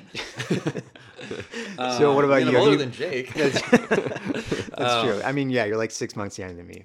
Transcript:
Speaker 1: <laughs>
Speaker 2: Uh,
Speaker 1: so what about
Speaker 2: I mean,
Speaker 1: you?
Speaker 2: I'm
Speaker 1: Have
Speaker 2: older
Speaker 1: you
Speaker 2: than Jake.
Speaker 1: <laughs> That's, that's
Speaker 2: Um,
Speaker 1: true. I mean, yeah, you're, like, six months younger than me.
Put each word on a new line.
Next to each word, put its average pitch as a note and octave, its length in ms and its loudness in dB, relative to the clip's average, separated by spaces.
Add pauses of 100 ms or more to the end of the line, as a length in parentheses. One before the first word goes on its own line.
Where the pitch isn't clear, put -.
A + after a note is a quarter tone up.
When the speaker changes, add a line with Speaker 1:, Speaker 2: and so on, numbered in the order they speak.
(140)
Speaker 1:
<laughs> - 640 -6 (1000)
Speaker 2:
Uh, B2+ 200 -4
Speaker 1:
so C#3+ 160 6
what C#3+ 100 6
about C#3 180 4
Speaker 2:
I - 20 4
mean, B2+ 40 4
Speaker 1:
you? - 20 -
Speaker 2:
I'm B2+ 40 4
Speaker 1:
Have - 80 8
Speaker 2:
older G#3+ 100 8
Speaker 1:
you - 60 4
Speaker 2:
than B2+ 140 -4
Jake. C3 420 -6
Speaker 1:
<laughs> - 0 -
That's, C#3+ 260 2
that's - 1200 -2
Speaker 2:
Um, A#2 260 2
Speaker 1:
true. G#2+ 160 0
I C3+ 100 -2
mean, C#3 180 -2
yeah, A#2+ 140 2
you're, G#2 120 0
like, A2+ 140 -2
six - 260 -8
months G2+ 220 -8
younger F#2 160 -12
than F2 120 -16
me. F2+ 180 -18